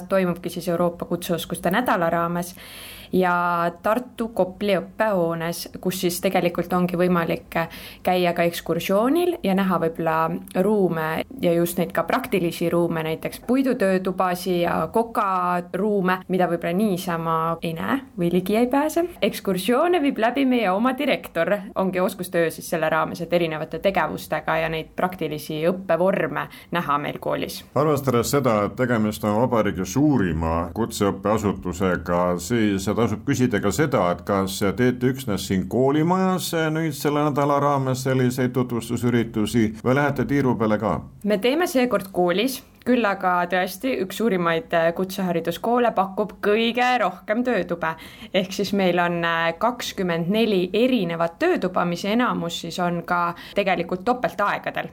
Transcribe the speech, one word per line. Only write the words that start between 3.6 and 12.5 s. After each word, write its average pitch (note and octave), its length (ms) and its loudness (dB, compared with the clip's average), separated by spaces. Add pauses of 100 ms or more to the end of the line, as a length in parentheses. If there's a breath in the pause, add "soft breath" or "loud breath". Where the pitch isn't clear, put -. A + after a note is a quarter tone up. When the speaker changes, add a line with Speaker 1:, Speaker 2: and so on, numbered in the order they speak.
Speaker 1:
Tartu A#3 460 -2
Kopli F#3+ 480 0
õppehoones, E3+ 880 -2 (140)
kus F#3 200 -4
siis F3 200 0
tegelikult F3 520 0
ongi F3+ 260 0
võimalik E3+ 560 0 (480 loud breath)
käia F3+ 320 2
ka F3 140 2
ekskursioonil A#3 960 0
ja F#3+ 120 2
näha F#3 260 2
võib-olla E3 360 0 (460)
ruume F3+ 600 2 (200)
ja F3 120 4
just E3+ 240 0
neid E3+ 160 -2
ka E3 140 0
praktilisi F3 640 -2